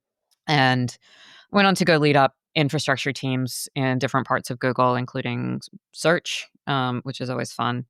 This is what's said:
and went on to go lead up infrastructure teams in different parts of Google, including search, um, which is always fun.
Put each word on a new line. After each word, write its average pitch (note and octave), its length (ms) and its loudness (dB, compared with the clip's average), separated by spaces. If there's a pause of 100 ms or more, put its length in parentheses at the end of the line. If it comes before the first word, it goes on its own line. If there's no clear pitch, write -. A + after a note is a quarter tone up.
(480)
and B2+ 500 2 (540)
went G3 160 4
on G3 80 4
to F3+ 100 2
go D#3+ 120 6
lead D3 180 4
up C#3 200 4 (200)
infrastructure C#3+ 560 0
teams C3 640 -4
in C3 240 0
different B2+ 280 -2
parts - 220 -2
of B2 100 -8
Google, B2+ 360 2
including B2 680 -6 (300)
search, - 560 -2 (200)
um, B2+ 360 -2
which - 180 -8
is B2+ 80 -6
always B2 220 -4
fun. A#2+ 380 -4